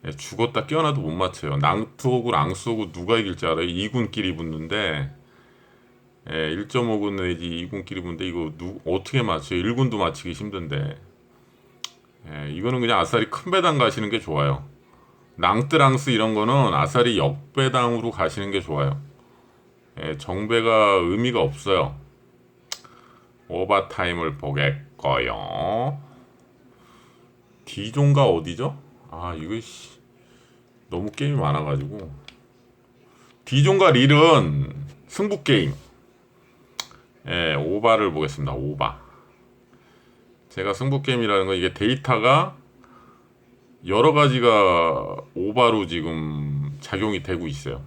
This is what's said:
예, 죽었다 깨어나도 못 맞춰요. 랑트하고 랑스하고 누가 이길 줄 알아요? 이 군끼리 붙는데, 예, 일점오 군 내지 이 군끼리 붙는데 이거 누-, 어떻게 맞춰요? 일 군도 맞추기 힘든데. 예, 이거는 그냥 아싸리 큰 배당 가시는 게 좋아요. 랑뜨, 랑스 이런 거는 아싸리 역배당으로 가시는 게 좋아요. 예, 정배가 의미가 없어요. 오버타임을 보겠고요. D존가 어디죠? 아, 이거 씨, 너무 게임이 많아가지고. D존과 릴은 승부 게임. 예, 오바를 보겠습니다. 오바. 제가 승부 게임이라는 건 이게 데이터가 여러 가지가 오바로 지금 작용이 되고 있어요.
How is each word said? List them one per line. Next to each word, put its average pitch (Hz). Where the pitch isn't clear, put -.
예, 80
죽었다 -
깨어나도 151
못 78
맞춰요. 85
랑트하고 113
랑스하고 92
누가 90
이길 98
줄 85
알아요? 80
이 92
군끼리 104
붙는데, 80
예, 78
일점오 107
군 101
내지 87
이 85
군끼리 95
붙는데 87
이거 82
누-, 90
어떻게 95
맞춰요? 87
일 110
군도 123
맞추기 87
힘든데. 73
예, 73
이거는 120
그냥 117
아싸리 110
큰 -
배당 175
가시는 110
게 110
좋아요. 71
랑뜨, 113
랑스 135
이런 110
거는 107
아싸리 117
역배당으로 120
가시는 98
게 95
좋아요. 71
예, 78
정배가 107
의미가 113
없어요. 90
오버타임을 87
보겠고요. 69
D존가 139
어디죠? 87
아, 85
이거 92
씨, -
너무 95
게임이 143
많아가지고. 76
D존과 185
릴은 131
승부 202
게임. 87
예, 82
오바를 104
보겠습니다. 71
오바. 69
제가 95
승부 135
게임이라는 113
건 95
이게 90
데이터가 131
여러 120
가지가 107
오바로 107
지금 76
작용이 95
되고 87
있어요. 69